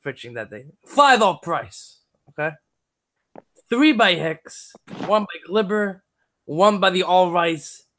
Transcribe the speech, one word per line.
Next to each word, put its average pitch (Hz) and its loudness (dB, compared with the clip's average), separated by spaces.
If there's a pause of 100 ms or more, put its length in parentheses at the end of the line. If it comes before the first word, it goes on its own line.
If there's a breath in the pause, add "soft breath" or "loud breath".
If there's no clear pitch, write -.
pitching 120 -14
that 110 -10
day. 107 -16 (200)
Five 262 4
off 180 0
Price, - -10 (300)
okay? 151 -8 (1160)
Three 294 2
by 214 2
Hicks, - -8 (340)
one 208 2
by - -16
Glibber, 202 -2 (420)
one 196 2
by 190 2
the 185 0
all-rise 170 0 (140)